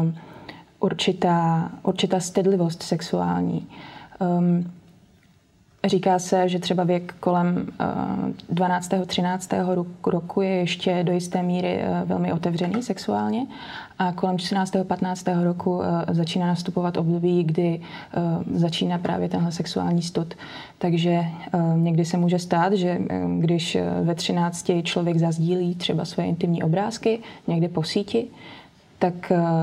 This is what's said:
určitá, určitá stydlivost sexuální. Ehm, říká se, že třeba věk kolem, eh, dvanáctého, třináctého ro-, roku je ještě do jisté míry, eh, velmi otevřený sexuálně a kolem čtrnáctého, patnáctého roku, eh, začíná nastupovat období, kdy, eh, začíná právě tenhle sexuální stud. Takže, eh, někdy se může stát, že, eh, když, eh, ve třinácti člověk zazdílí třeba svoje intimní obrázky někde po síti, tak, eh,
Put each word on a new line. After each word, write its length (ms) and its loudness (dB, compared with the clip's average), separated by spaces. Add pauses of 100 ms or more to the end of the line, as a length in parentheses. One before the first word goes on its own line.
(800)
určitá, 920 2 (120)
určitá 360 2
stydlivost 640 2
sexuální. 840 -2 (520)
Ehm, 520 2 (1160)
říká 320 4
se, 300 2
že 100 0
třeba 240 0
věk 360 0
kolem, 480 2 (120)
eh, 60 0 (640)
dvanáctého, 560 0
třináctého 720 0
ro-, 100 0 (220)
roku 340 0
je 80 2
ještě 540 0
do 100 2
jisté 300 0
míry, 380 0
eh, 240 0
velmi 280 0
otevřený 500 0
sexuálně 640 -2 (520)
a 120 0
kolem 260 0
čtrnáctého, 480 0
patnáctého 580 0
roku, 400 0
eh, 300 0
začíná 340 0
nastupovat 500 0
období, 460 2
kdy, 380 2
eh, 380 -8 (380)
začíná 400 0
právě 320 -2
tenhle 220 0
sexuální 500 0
stud. 320 -4 (440)
Takže, 320 2
eh, 500 0 (160)
někdy 300 4
se 120 0
může 220 4
stát, 340 2
že, 260 2 (100)
eh, 120 -2 (180)
když, 360 0
eh, 100 0 (180)
ve 120 2
třinácti 680 0
člověk 340 0
zazdílí 580 2
třeba 300 -2
svoje 240 -2
intimní 340 0
obrázky 560 0 (280)
někde 220 2
po 140 -2
síti, 440 -2 (720)
tak, 320 0
eh, 80 4 (240)